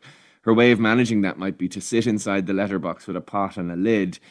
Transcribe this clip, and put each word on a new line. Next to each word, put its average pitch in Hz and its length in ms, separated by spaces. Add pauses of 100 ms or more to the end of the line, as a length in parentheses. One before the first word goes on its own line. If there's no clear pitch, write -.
(440)
Her 113 100
way 120 180
of 110 80
managing 113 420
that 95 160
might 95 200
be 92 120
to 98 120
sit 113 260
inside 98 400
the 98 60
letterbox 95 520
with 90 100
a 90 60
pot 98 360
and 87 140
a 85 40
lid 95 440 (120)